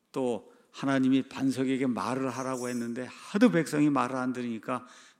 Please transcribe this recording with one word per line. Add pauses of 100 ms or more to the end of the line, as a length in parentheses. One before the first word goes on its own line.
(120)
또 (200)
하나님이
반석에게
말을
하라고
했는데
하도
백성이
말을
안
들으니까 (320)